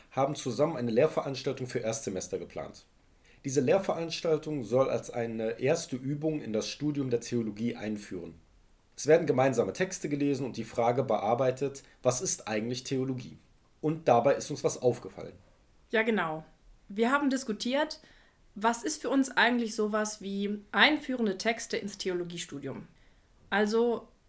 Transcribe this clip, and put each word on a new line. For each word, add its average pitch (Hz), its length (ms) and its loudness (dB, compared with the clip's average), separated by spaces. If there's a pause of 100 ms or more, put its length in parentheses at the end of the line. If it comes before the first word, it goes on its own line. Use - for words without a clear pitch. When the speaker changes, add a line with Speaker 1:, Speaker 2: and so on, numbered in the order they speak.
(100)
Speaker 1:
haben 139 240 0
zusammen 139 420 -2
eine 120 140 -2
Lehrveranstaltung 135 800 0
für 123 100 -4
Erstsemester 95 640 -4
geplant. - 440 -12 (600)
Diese 135 160 0
Lehrveranstaltung 156 1040 0
soll 127 260 2
als - 220 -4
eine 113 480 -4
erste 151 340 0
Übung 147 460 -4
in 113 120 -8
das 107 140 0
Studium 143 440 -4
der 117 100 0
Theologie 113 560 -4
einführen. 98 580 -8 (600)
Es - 100 -8
werden 160 220 6
gemeinsame 127 440 2
Texte 185 360 -4
gelesen 143 360 -2
und 110 120 -8
die 113 80 -6
Frage 123 400 8
bearbeitet, 123 800 2 (180)
was 123 200 4
ist - 260 -2
eigentlich 113 340 -2
Theologie? 131 560 -4 (420)
Und 156 280 0
dabei 120 260 6
ist - 160 -6
uns 143 140 -4
was - 180 -2
aufgefallen. - 520 -2 (560)
Speaker 2:
Ja, 220 120 2
genau. 170 420 -2 (440)
Wir 226 240 0
haben 285 180 2
diskutiert, 254 720 -2 (560)
was 226 260 0
ist - 180 -4
für 254 100 -4
uns 269 260 2
eigentlich 233 400 2
sowas 214 440 -2
wie 202 380 -4 (140)
einführende 240 640 2
Texte 226 380 -2
ins 202 220 -8
Theologiestudium? 170 880 -6 (600)
Also, 220 600 0 (200)